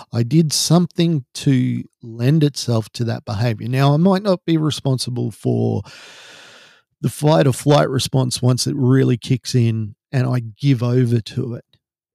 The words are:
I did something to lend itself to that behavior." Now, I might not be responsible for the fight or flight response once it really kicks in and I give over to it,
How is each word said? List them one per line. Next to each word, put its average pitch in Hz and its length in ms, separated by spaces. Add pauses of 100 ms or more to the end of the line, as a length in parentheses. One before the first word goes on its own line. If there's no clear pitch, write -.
(120)
I 113 120
did 151 300
something 170 720 (100)
to 127 480 (180)
lend 123 420
itself 120 500
to 120 120
that 113 200
behavior." 110 440
Now, 139 240
I 147 40
might 190 260
not 190 220
be 165 120
responsible 123 760
for 117 520 (1160)
the 143 80
fight 151 380
or 123 60
flight 147 360
response 131 520
once 123 260
it 110 80
really 127 420
kicks - 380
in 110 400 (160)
and 131 160
I 127 120
give 117 440
over 120 380
to 120 320
it, - 120 (480)